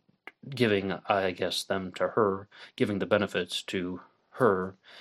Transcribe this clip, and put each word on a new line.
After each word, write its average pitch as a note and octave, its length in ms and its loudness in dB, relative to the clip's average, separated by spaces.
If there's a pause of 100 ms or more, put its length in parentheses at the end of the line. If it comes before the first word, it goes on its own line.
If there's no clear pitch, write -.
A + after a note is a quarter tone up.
(500)
giving, G#2 420 2 (160)
I G2 220 2
guess, F2+ 320 -2
them F#2+ 300 -4
to F2+ 160 -2
her, G2+ 400 0 (280)
giving G#2+ 220 0
the F#2 80 -2
benefits G2 560 0
to F2+ 400 -6 (300)
her, F#2+ 420 2 (260)